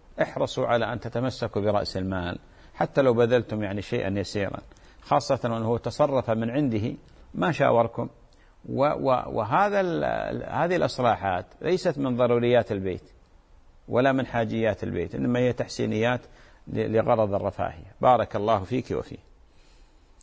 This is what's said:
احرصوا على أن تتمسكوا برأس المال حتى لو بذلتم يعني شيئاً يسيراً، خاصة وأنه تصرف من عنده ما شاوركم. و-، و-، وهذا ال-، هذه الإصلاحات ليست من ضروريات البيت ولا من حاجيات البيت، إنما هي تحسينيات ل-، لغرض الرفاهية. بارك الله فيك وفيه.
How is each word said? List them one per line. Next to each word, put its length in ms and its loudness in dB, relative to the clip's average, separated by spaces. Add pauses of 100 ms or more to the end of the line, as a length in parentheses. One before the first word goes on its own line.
(220)
احرصوا 440 -2
على 260 0
أن 80 -6
تتمسكوا 600 -4
برأس 340 0
المال 420 -4 (360)
حتى 280 0
لو 120 6
بذلتم 480 2
يعني 200 -4
شيئاً 360 -2
يسيراً، 400 -4 (440)
خاصة 420 0
وأنه 340 0
تصرف 520 0
من 200 0
عنده 440 -2 (400)
ما 180 0
شاوركم. 560 2 (600)
و-، 140 0
و-، 440 2
وهذا 540 0
ال-، 680 -2
هذه 280 0
الإصلاحات 680 0 (160)
ليست 360 0
من 180 -2
ضروريات 560 4
البيت 300 -4 (840)
ولا 240 2
من 140 0
حاجيات 580 -2
البيت، 300 -4
إنما 240 0
هي 140 2
تحسينيات 680 -2 (460)
ل-، 300 -2
لغرض 380 2
الرفاهية. 680 -4
بارك 360 4
الله 280 2
فيك 260 -4
وفيه. 260 -6 (1080)